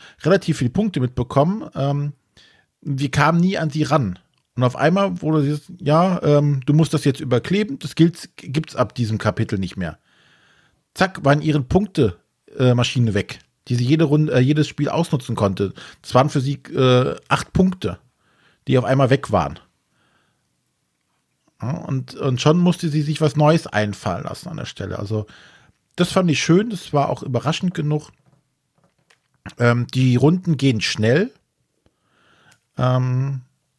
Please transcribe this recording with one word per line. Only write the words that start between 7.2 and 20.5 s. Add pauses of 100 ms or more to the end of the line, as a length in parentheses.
überkleben,
das
gilt,
gibt's
ab
diesem
Kapitel
nicht
mehr.“ (920)
Zack,
waren
ihre
Punkte, (400)
äh,
Maschine
weg, (280)
die
sie
jede
Runde,
äh,
jedes
Spiel
ausnutzen
konnte. (280)
Das
waren
für
sie,
äh, (120)
acht
Punkte, (680)
die
auf
einmal
weg
waren. (2000)